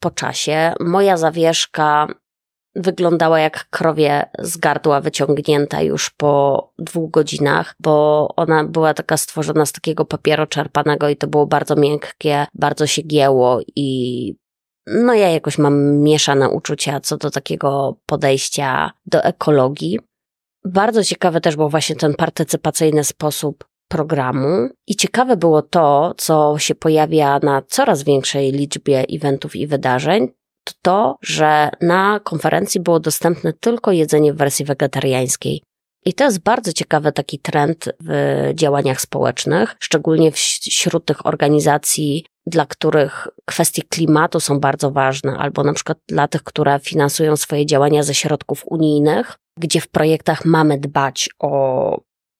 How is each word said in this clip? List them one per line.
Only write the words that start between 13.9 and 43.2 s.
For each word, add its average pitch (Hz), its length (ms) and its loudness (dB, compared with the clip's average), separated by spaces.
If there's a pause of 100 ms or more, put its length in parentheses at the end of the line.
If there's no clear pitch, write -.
no 240 280 2
ja 208 140 4
jakoś 156 300 -2
mam 143 400 2
mieszane 147 520 2
uczucia 143 500 -4
co - 160 -6
do 139 140 -6
takiego 139 640 -4 (100)
podejścia 139 840 -2 (160)
do - 180 2
ekologii. 151 760 0 (640)
Bardzo 202 400 0
ciekawy 170 360 0
też 160 160 0
był 151 120 0
właśnie 151 280 -2
ten 147 180 0
partycypacyjny 156 880 0
sposób - 600 -6 (240)
programu 147 800 -2 (180)
i - 100 -4
ciekawe 247 400 0
było 160 260 4
to, 151 540 2
co 151 420 2
się 147 160 -2
pojawia 151 680 2
na 139 200 2
coraz 220 400 0
większej 139 500 0
liczbie 139 560 -2
eventów 143 480 -4
i 107 100 -6
wydarzeń, 147 640 0 (360)
to - 80 -12 (100)
to, 202 400 2
że 151 480 2 (100)
na 190 440 2
konferencji 165 560 -2
było 170 200 2
dostępne 165 520 -2
tylko 233 400 -2
jedzenie 151 400 4
w 151 40 -10
wersji 143 280 -2
wegetariańskiej. 135 1000 -2 (420)
I 180 100 -2
to 269 100 2
jest 202 180 2
bardzo 220 300 0
ciekawy 151 400 0
taki - 260 -6
trend 156 640 -2
w 143 540 -2
działaniach 143 460 0
społecznych, 139 800 -2
szczególnie 160 520 2
wś-, - 400 -4
wśród - 340 -2
tych - 220 -4
organizacji, 151 1000 0 (200)
dla 165 200 0
których 151 640 -2 (160)